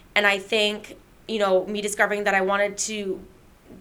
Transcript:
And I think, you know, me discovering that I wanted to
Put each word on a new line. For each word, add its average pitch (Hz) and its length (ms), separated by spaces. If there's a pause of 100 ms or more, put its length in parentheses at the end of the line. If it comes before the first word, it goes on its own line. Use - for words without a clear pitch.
(140)
And 208 120
I 202 120
think, 208 580 (320)
you 220 100
know, 190 280
me 208 140
discovering 208 440
that 202 100
I 196 60
wanted 196 380
to 202 420 (600)